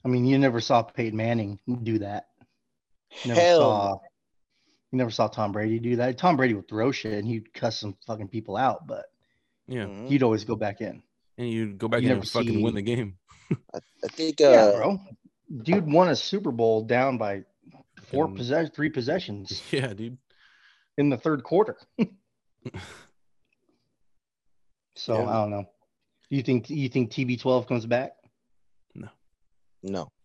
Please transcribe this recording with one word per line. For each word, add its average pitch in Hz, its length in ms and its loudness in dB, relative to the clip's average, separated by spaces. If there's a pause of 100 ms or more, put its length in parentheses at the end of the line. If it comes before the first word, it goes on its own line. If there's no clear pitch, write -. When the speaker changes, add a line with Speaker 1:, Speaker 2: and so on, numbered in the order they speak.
Speaker 1:
I 127 40 -2
mean, 123 160 2
you 135 140 4
never 127 220 4
saw 117 220 4
Peyton 113 340 -4
Manning 110 420 -2 (240)
do 110 160 0
that. 101 300 -6 (960)
You 127 40 -4
never 120 120 4
Speaker 2:
Hell 170 200 8
Speaker 1:
saw, 104 280 4
Speaker 2:
no. 98 120 -4 (920)
Speaker 1:
you 127 60 -2
never 123 120 0
saw 113 160 0
Tom 107 260 -4
Brady 107 280 -2
do 120 160 -2
that. 123 200 -2
Tom 180 200 2
Brady 127 180 2
would 98 140 -8
throw 113 240 0
shit 110 220 -6
and 104 120 -4
he'd 113 260 -6
cuss 117 260 -4
some 104 180 -10 (100)
fucking 110 220 -10
people 107 280 -8
out, 113 300 0
but - 200 -10 (600)
Speaker 3:
Yeah. 123 200 -8
Speaker 2:
Mm-hmm. 98 200 -12
Speaker 1:
he'd 139 160 2
always 110 220 2
go 120 100 -6
back 104 260 -6
in. 104 220 -10 (360)
Speaker 3:
And 120 120 -8
you'd 110 280 -6
go 113 100 -6
back 120 140 0
Speaker 1:
You 127 40 2
Speaker 3:
in - 40 4
Speaker 1:
never 123 100 2
Speaker 3:
and 110 80 -10
fucking 117 260 -2
Speaker 1:
see 107 80 0
Speaker 3:
win 113 140 0
the 104 60 -4
game. 110 340 -4 (180)
<laughs> - 160 -20 (240)
Speaker 2:
I, - 40 -10 (260)
I - 40 -6
think, 160 300 -6
Speaker 1:
Yeah, 147 100 10
Speaker 2:
uh, 110 280 10
Speaker 1:
bro. 156 220 0 (640)
Dude 165 280 0
won 175 180 6
a 156 80 2
Super 190 360 -4
Bowl 113 320 2
down 123 340 2
by 101 240 -4 (600)
four 147 220 -2
Speaker 3:
And 190 100 -8
Speaker 1:
possess-, 147 380 -2
three 151 160 -4
possessions 120 760 -6
Speaker 3:
<laughs> - 60 -20
Yeah, 131 200 -4
dude. 113 260 -12 (800)
Speaker 1:
in 143 120 2
the 131 60 0
third 147 260 -2
quarter. 190 340 0 (220)
<laughs> 233 80 0 (3000)
So, 113 200 -2
Speaker 2:
Yeah. 110 100 0
Speaker 1:
I 104 60 -2
don't 107 160 0
know. 101 160 -6 (640)
You 139 120 0
think, 123 280 0
you 139 180 -4
think 123 220 0
T 135 140 -4
B 123 120 -2
twelve 127 320 0
comes 120 160 -2
back? 120 280 -2 (840)
Speaker 3:
No. - 140 -16 (760)
Speaker 2:
No. 95 280 -8 (140)